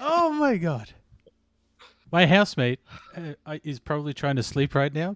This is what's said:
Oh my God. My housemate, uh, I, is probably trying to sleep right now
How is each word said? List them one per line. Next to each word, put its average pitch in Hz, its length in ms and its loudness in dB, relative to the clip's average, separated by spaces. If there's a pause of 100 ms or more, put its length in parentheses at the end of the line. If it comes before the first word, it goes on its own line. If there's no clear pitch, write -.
Oh 330 280 2
my 294 260 2
God. 151 360 -4 (1160)
My 175 140 4
housemate, 151 540 4 (360)
uh, 160 180 -10 (120)
I, 151 180 -12
is 139 160 -10
probably 147 360 -6
trying 143 200 -2
to 127 80 0
sleep 139 300 -2
right 143 180 2
now 165 240 -6